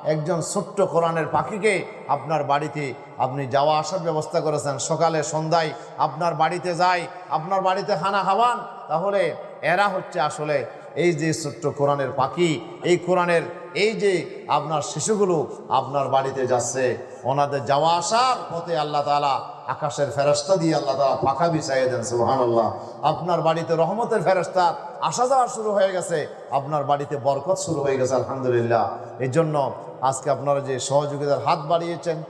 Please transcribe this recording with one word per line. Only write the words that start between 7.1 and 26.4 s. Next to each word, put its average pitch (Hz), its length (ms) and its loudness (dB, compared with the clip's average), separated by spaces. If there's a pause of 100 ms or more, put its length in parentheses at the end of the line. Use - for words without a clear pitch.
আপনার 175 320 0
বাড়িতে 190 340 0
খানা 190 280 0
খাওয়ান। 220 360 4 (280)
তাহলে 180 480 0 (260)
এরা 180 260 2
হচ্ছে 180 320 -4
আসলে 151 460 0 (300)
এই 170 180 4
যে 156 200 0
ছোট্ট 143 440 -4
কোরআনের 139 340 2
পাখি, 139 720 0
এই 170 140 4
কোরআনের 175 440 2 (320)
এই 208 200 2
যে 185 540 -2
আপনার 147 340 0
শিশুগুলো 170 640 0 (220)
আপনার 135 380 0
বাড়িতে 135 400 0
যাচ্ছে, 123 500 0 (260)
ওনাদের 135 420 0
যাওয়া 147 300 4
আসার 226 400 2 (160)
পথে 165 260 -4
আল্লাহ 147 240 0
তাআলা 143 400 2 (260)
আকাশের 143 440 -2
ফেরেশতা 143 440 2
দিয়ে 160 200 2
আল্লাহ 139 220 0
তাআলা 135 180 2
পাখা 139 320 2
বিছাইয়ে 135 420 2
দেন, 120 140 -2
সুবহানাল্লাহ। 117 680 2 (280)
আপনার 156 400 0
বাড়িতে 165 340 2
রহমতের 202 460 0
ফেরেশতা 180 540 2 (260)
আসা 165 260 0
যাওয়া 254 200 4
শুরু 220 240 -4
হয়ে 196 200 4
গেছে, 170 360 -2 (240)